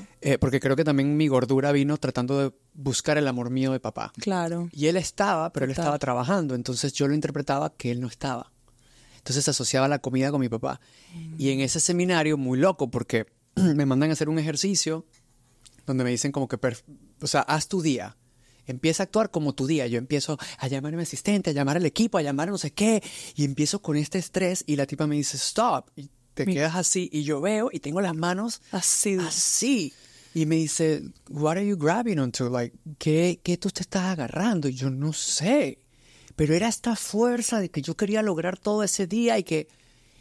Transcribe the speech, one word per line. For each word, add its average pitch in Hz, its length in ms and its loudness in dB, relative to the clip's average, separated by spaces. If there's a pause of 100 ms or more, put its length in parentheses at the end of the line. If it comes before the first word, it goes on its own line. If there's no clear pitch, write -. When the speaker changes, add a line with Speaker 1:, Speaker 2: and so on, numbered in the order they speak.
(220)
Speaker 1:
eh, 139 160 2
porque 135 240 2
creo 135 160 2
que 160 80 4
también 143 320 2
mi 156 100 4
gordura 131 460 4
vino 143 240 2
tratando 131 420 0
de 139 140 0 (200)
buscar 139 440 0
el 147 100 4
amor 123 220 -2
mío 131 240 0
de 127 80 -2
papá. 110 400 -8
Speaker 2:
Claro. 175 500 -2
Speaker 1:
Y 143 160 -2
él 170 80 4
estaba, 180 560 0
pero 135 140 -2
él 131 80 0
Speaker 2:
Total. 151 100 -4
Speaker 1:
estaba 147 160 0
trabajando, 131 560 0
entonces 127 380 -4
yo 139 160 2
lo 143 40 2
interpretaba 147 640 -2
que 123 160 -4
él 120 80 -4
no 127 80 -4
estaba. 123 460 -8 (640)
Entonces 135 320 -2
asociaba 135 400 2
la 143 100 2
comida 131 320 0
con 143 80 0
mi 127 100 2
papá. 131 300 -4 (340)
Speaker 2:
Mm. 160 240 -14
Speaker 1:
Y 139 120 0
en 135 100 0
ese 135 220 0
seminario, 175 560 2
muy 127 200 0
loco, 147 320 2
porque 117 360 -2 (160)
<clears throat> - 140 -20
me 151 300 4
mandan 135 240 4
a 160 40 2
hacer 151 160 0
un 160 100 0
ejercicio 160 640 -2 (800)
donde 131 180 0
me 123 60 0
dicen 123 220 -2
como 139 160 -2
que, 123 120 -4
perf-, 123 240 -2 (380)
o 151 60 -6
sea, 139 140 2
haz 156 260 0
tu 190 140 -2
día. 120 360 -2 (500)
Empieza 151 360 0
a - 20 -4
actuar 214 240 0
como 147 240 0
tu 131 140 -4
día. 147 180 2
Yo 120 140 0
empiezo 139 400 -2 (180)
a 135 100 -4
llamar 139 280 -4
a - 20 -4
mi 170 60 -2
asistente, 180 480 0
a - 20 2
llamar 139 240 2
al 180 80 2
equipo, 214 320 2
a 160 60 2
llamar 143 240 0
a 202 40 -4
no 196 60 -2
sé 156 160 -6
qué. 214 300 2 (320)
Y 147 100 0
empiezo 147 340 0
con 151 160 -2
este 151 220 -2
estrés 185 480 -2
y 151 100 -2
la 139 120 0
tipa 151 180 -4
me 147 100 0
dice, 143 220 -2
"Stop." 196 580 -2
Y 143 140 -16 (240)
te 147 140 -2
Speaker 2:
Mi- 185 80 2
Speaker 1:
quedas 156 200 0
así 180 380 0
y 151 100 0
yo 143 180 -2
veo 214 300 0
y - 80 -6
tengo 156 220 -4
las 170 140 0
manos 185 560 -2
Speaker 2:
Así. 196 500 0
Speaker 1:
así. 175 720 0 (400)
Y 160 140 0
me 160 80 2
dice, 156 480 2 (260)
"What 156 280 0
are 202 100 0
you 202 100 0
grabbing 185 400 2
onto? 127 320 0
Like, 120 260 -2 (220)
¿qué, 165 460 2
qué 175 140 0
tú 202 120 -2
te - 140 -6
estás 185 220 -2
agarrando?" 175 640 0
Y 131 60 -2
yo, 131 160 -4
"No 143 240 -2
sé." 190 640 0 (580)
Pero 156 200 2
era 202 120 2
esta 226 280 0
fuerza 240 640 0
de 180 100 -2
que 143 140 -4
yo 165 120 -6
quería 214 280 0
lograr 180 340 -2
todo 208 260 0
ese 196 220 0
día 226 320 2
y 190 60 0
que... 156 240 -2 (540)